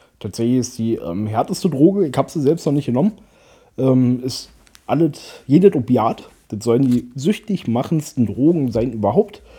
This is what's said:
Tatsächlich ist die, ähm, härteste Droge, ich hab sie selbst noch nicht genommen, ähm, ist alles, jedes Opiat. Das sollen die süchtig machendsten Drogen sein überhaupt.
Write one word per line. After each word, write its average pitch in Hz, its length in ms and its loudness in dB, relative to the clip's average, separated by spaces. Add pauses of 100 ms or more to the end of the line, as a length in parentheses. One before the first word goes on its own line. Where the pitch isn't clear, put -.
(200)
Tatsächlich 117 380 -2
ist 120 200 -6
die, 113 180 -2
ähm, 92 300 -6
härteste 117 420 -4
Droge, 165 380 2
ich 131 100 -6
hab 135 140 -2
sie 165 100 -4
selbst 147 240 0
noch 147 80 0
nicht 143 140 -2
genommen, 139 260 0 (640)
ähm, 127 460 2
ist - 280 -10 (360)
alles, - 640 -2
jedes 175 260 6
Opiat. 113 540 0 (200)
Das 101 140 -10
sollen 120 200 2
die 123 340 0
süchtig 180 500 -4
machendsten 127 600 -2
Drogen 131 440 0
sein 117 220 -2
überhaupt. 113 500 -2 (160)